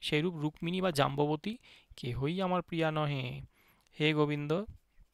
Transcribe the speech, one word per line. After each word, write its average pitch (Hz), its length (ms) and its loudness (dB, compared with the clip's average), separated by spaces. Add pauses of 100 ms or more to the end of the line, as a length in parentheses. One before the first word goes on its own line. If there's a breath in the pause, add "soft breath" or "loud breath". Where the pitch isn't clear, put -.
সেইরূপ 156 340 0
রুক্মিণী 165 460 -2
বা 185 100 2
জাম্ববতী 147 680 0 (400 loud breath)
কেহই 139 440 -2
আমার 180 220 0
প্রিয়া 160 280 0
নহে। 139 500 -2 (600 soft breath)
হে 151 120 4
গোবিন্দ, 151 520 0 (500)